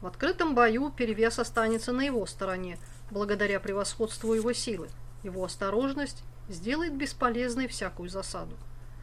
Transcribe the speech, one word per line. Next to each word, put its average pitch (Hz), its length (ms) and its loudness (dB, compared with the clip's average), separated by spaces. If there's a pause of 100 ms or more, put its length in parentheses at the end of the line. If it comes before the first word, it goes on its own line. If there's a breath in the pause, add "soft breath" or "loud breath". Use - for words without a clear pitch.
В 190 60 -8
открытом 311 500 2
бою 240 340 8
перевес 226 480 2
останется 226 540 2
на 247 80 2
его 254 260 2
стороне, 185 520 -4 (340 loud breath)
благодаря 202 480 2
превосходству 202 760 0
его 226 180 4
силы. 196 360 -4 (340)
Его 185 220 -4
осторожность 254 800 0 (240)
сделает 269 460 -2
бесполезной 254 760 0
всякую 180 400 -6
засаду. 180 480 -6 (460 loud breath)